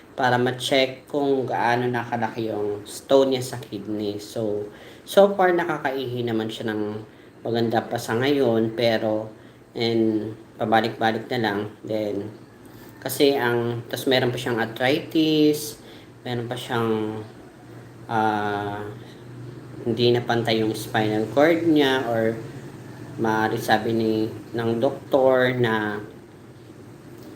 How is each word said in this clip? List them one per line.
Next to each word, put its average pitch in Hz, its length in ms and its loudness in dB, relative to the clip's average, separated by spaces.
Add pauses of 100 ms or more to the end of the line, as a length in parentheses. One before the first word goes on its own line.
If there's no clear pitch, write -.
(160)
para 123 240 2
ma-check 131 640 0
kung 139 400 0
gaano 120 480 0
nakalaki 117 560 -4
yung 104 400 -4
stone 135 480 4
niya 123 160 -6
sa - 80 -8
kidney. 104 560 -6
So, 104 560 -6 (320)
so 196 320 4
far 185 160 4
nakakaihi 135 720 -2
naman 110 240 -2
siya 113 240 -6
ng 107 320 -4 (400)
maganda 113 400 2
pa 120 160 -6
sa 127 160 -2
ngayon, 120 560 2
pero, 110 560 0 (480)
and 113 560 2 (240)
pabalik-balik 113 800 0
na - 20 -2
lang. 104 300 -2 (160)
Then, 107 640 -6 (500)
kasi 139 400 2
ang, 120 480 0
tas - 240 -2
meron 123 240 4
pa - 80 -6
siyang 120 160 0
arthritis, 151 1200 2 (480)
meron 120 240 -4
pa 123 80 -6
siyang, 110 640 -2 (880)
ah, 104 720 -2 (1040)
hindi 120 240 2
na 120 160 2
pantay 113 400 2
yung 110 80 0
spinal 110 560 0
cord 160 320 4
niya, 135 480 4
or 113 240 2 (880)
maaari 110 320 2
sabi 113 400 2
ni, 110 320 2 (240)
ng 117 320 0
doktor 131 720 4
na 110 480 0 (1300)